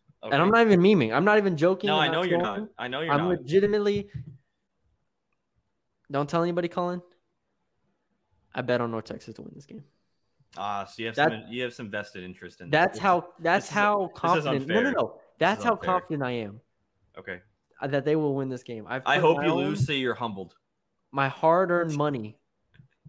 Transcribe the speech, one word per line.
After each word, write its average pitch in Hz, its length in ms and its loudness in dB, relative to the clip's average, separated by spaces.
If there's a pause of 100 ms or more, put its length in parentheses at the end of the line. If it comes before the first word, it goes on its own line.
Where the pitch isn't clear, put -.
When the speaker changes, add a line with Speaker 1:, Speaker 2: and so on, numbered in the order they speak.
(240)
Speaker 1:
Okay. 110 100 -2
Speaker 2:
And 139 80 4
I'm 185 80 4
not 233 160 6
even 202 160 6
memeing. 170 320 6
I'm 143 120 2
not 208 120 6
even 196 180 2
joking. 185 340 2
Speaker 1:
No, 156 80 2
Speaker 2:
I'm 156 40 4
Speaker 1:
I 147 60 2
Speaker 2:
not 160 60 0
Speaker 1:
know 170 100 0
you're 170 160 0
Speaker 2:
trolling. 202 220 -4
Speaker 1:
not. 220 80 -12 (100)
I 120 80 -6
know 131 140 -6
you're 160 120 0
Speaker 2:
I'm 147 60 4 (100)
Speaker 1:
not. 175 120 0
Speaker 2:
legitimately, 202 680 0 (2000)
don't 143 180 -2
tell 170 140 0
anybody, 175 240 -2
Colin. 175 340 -4 (1500)
I - 80 -6
bet 123 200 -2
on 117 100 -4
North 110 140 -8
Texas - 300 -16
to - 60 -18
win - 140 -18
this 135 100 -20
game. - 180 -20 (760)
Speaker 1:
Ah, 101 280 -8
so - 160 -20
you 110 60 -6
have 110 80 -8
Speaker 2:
That 147 160 2
Speaker 1:
some, 110 180 -10
you 123 140 -6
have 120 100 -8
some 110 180 -14
vested 104 320 -10
interest 90 380 -16
in 90 80 -14
Speaker 2:
That's 165 240 2
Speaker 1:
this. - 80 -10
Speaker 2:
how, 180 260 2 (120)
that's 170 260 2
Speaker 1:
This - 60 -10
is, - 40 -10
Speaker 2:
how 208 320 2
Speaker 1:
this - 80 -12
is - 40 -18
Speaker 2:
confident. 147 480 0
No, 175 60 -2
no, 220 60 4
Speaker 1:
unfair. 262 140 0
Speaker 2:
no. 135 140 0
Speaker 1:
This - 140 -18 (180)
Speaker 2:
That's 196 200 2
Speaker 1:
is 208 60 -8
Speaker 2:
how 226 80 4
Speaker 1:
unfair. - 120 -6
Speaker 2:
confident 180 380 -2
I 127 80 -2
am, 110 300 -8 (560)
Speaker 1:
Okay. 90 240 -12 (400)
Speaker 2:
uh, 139 60 -6
that 139 180 -2
they 151 100 2
will 151 200 0
win 135 140 -4
this 127 140 -10
game. 110 240 -12
I've 123 180 -8
Speaker 1:
I 139 100 2
Speaker 2:
put 147 60 2
Speaker 1:
hope 160 160 6
Speaker 2:
my 143 80 -2
Speaker 1:
you 170 60 2
Speaker 2:
own, 165 140 0
Speaker 1:
lose 151 200 0
so 151 60 -4
you're 131 240 -2
humbled. 98 400 -8 (560)
Speaker 2:
my 139 160 0
hard-earned 170 680 2
money 139 440 -4 (680)